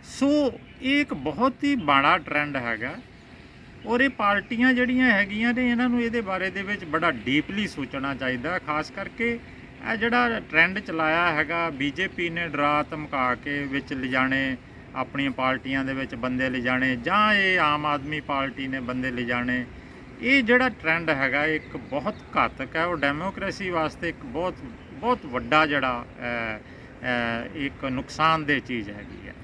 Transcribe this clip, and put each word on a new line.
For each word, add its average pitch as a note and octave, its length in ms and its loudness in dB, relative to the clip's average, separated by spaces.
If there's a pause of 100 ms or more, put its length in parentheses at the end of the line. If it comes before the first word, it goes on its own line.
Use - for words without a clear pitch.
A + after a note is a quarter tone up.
ਸੋ C#4+ 560 2 (220)
ਇਹ C#4 200 2
ਇੱਕ - 120 -2
ਬਹੁਤ D#3+ 500 0
ਹੀ C#4+ 120 4
ਮਾੜਾ D3 420 6
ਟ੍ਰੈਂਡ D3 400 -2
ਹੈਗਾ A#2+ 380 -4 (920)
ਔਰ A#3 140 0
ਇਹ C4+ 100 4
ਪਾਰਟੀਆਂ A3 640 2
ਜਿਹੜੀਆਂ B3 380 4
ਹੈਗੀਆਂ G#3 420 2
ਨੇ, B3 180 2
ਇਹਨਾਂ A#3+ 180 2
ਨੂੰ A#3+ 120 2
ਇਹਦੇ A#3 200 0
ਬਾਰੇ F#3+ 280 -2
ਦੇ F#3+ 120 -6
ਵਿੱਚ F#3+ 240 -4
ਬੜਾ D#3+ 260 2
ਡੀਪਲੀ D3 560 0
ਸੋਚਣਾ C#3 480 -4
ਚਾਹੀਦਾ। C3 440 -2
ਖਾਸ D3+ 320 -4
ਕਰਕੇ A#3 480 -4 (540)
ਇਹ A3+ 40 -2
ਜਿਹੜਾ A#3 420 2
ਟ੍ਰੈਂਡ E3+ 400 4
ਚਲਾਇਆ E3 520 2
ਹੈਗਾ, D#3+ 380 0
ਬੀਜੇਪੀ D#3 600 -2
ਨੇ E3+ 180 -4
ਡਰਾ D3 440 2
ਧਮਕਾ C#3 440 0
ਕੇ C#3+ 280 -4
ਵਿੱਚ C#3 300 -4
ਲਿਜਾਣੇ, C3 640 0 (380)
ਆਪਣੀਆਂ C3+ 360 -2
ਪਾਰਟੀਆਂ C3 540 -2
ਦੇ C3 80 -4
ਵਿੱਚ C3+ 220 -6
ਬੰਦੇ B2+ 340 -2
ਲਿਜਾਣੇ, B2+ 460 0
ਜਾਂ G3 380 4
ਇਹ F#3+ 260 4
ਆਮ D3+ 260 2
ਆਦਮੀ D3 340 -2
ਪਾਰਟੀ C3+ 480 -2
ਨੇ C3 120 -4
ਬੰਦੇ B2+ 320 -2
ਲਿਜਾਣੇ, B2 540 -2 (560)
ਇਹ C4 220 4
ਜਿਹੜਾ B3 260 6
ਟ੍ਰੈਂਡ E3 400 0
ਹੈਗਾ, C3+ 360 2
ਇੱਕ D#3 320 -2
ਬਹੁਤ D3 380 -4 (220)
ਘਾਤਕ C3 380 0
ਹੈ E3 100 2
ਔਰ F3 120 -2
ਡੈਮੋਕ੍ਰੇਸੀ F3+ 720 -2
ਵਾਸਤੇ E3 400 -2
ਇੱਕ D#3 160 -8
ਬਹੁਤ, E3 300 -4 (380)
ਬਹੁਤ A3+ 320 -2
ਵੱਡਾ B2+ 400 2
ਜਿਹੜਾ, C3 440 0
ਅਹ, A#2 480 -6
ਅਹ, A#2+ 1000 -4
ਇੱਕ C#3 280 -6
ਨੁਕਸਾਨਦੇਹ D3 760 0
ਚੀਜ਼ A2 280 -6
ਹੈਗੀ G2+ 380 -14
ਹੈ। - 60 -14 (100)